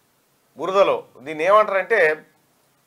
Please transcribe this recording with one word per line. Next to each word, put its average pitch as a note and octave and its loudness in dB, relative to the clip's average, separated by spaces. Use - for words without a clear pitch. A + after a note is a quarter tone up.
బురదలో E3+ 0
దీన్ని D3+ -8
ఏమంటారంటే F#3+ 0